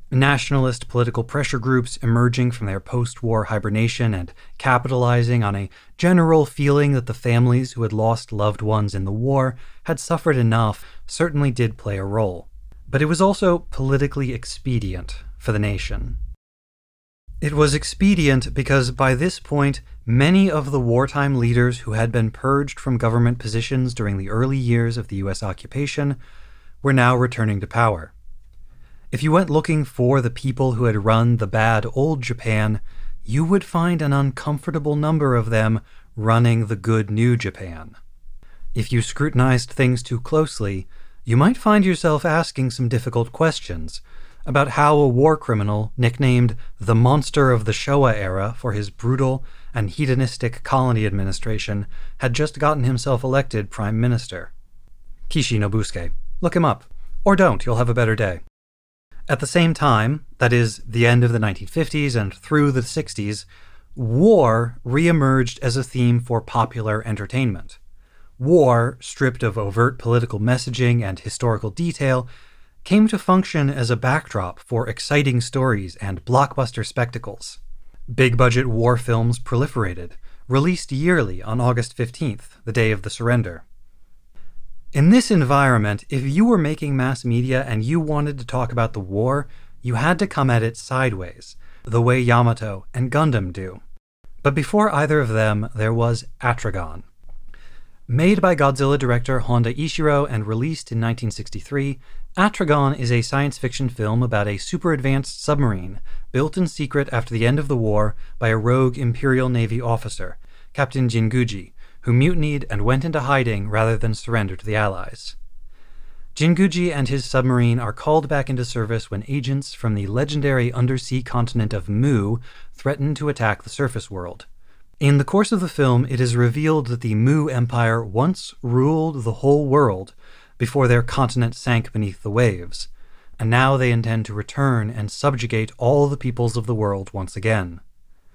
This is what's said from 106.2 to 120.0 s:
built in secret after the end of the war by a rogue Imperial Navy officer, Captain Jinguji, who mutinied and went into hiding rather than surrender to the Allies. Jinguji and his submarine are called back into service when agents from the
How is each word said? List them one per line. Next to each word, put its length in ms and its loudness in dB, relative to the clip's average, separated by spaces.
built 260 0
in 100 2
secret 440 -2
after 220 -2
the 140 2
end 120 2
of 80 -2
the 100 0
war 380 2
by 100 0
a 80 2
rogue 400 2
Imperial 520 0
Navy 320 0
officer, 560 -4
Captain 340 0
Jinguji, 640 0
who 100 0
mutinied 580 2
and 140 0
went 220 2
into 160 -2
hiding 480 0
rather 280 2
than 160 2
surrender 440 -2
to 80 -12
the 100 -2
Allies. 640 -4
Jinguji 580 2
and 140 -2
his 160 -2
submarine 560 2
are 140 -4
called 340 0
back 220 -2
into 160 -2
service 440 -4
when 200 -6
agents 440 -4
from 220 -2
the 100 -2